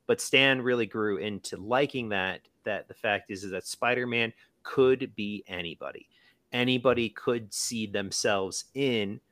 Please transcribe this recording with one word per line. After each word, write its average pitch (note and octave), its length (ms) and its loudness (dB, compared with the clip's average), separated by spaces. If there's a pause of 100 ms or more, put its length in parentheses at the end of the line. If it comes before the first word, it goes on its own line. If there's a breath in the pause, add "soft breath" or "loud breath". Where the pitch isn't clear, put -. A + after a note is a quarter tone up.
but A#2+ 140 2
Stan C3+ 400 4
really A#2+ 240 2
grew G#2+ 320 0
into G2 400 -6
liking A#2+ 540 0
that, F#2+ 320 -2 (220)
that G2+ 220 -4
the - 60 -16
fact G#2 380 -2
is, G2 140 -8
is F#2+ 80 -8
that F#2 140 -6
Spider-Man A#2+ 680 0 (280 soft breath)
could C3 540 4
be G#2 320 -6
anybody. E2 600 -10 (420 soft breath)
Anybody B2 560 2
could A#2+ 460 -4
see A2 320 -4
themselves G2 880 -2
in A#2 580 0